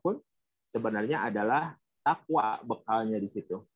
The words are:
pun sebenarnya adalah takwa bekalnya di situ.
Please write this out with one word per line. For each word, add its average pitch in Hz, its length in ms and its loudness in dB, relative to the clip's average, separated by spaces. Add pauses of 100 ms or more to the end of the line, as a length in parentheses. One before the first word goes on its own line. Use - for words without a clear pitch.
pun 214 160 0 (560)
sebenarnya 113 480 0
adalah 117 560 0 (240)
takwa 151 640 2
bekalnya 110 560 0
di 101 80 -4
situ. 95 320 -6 (140)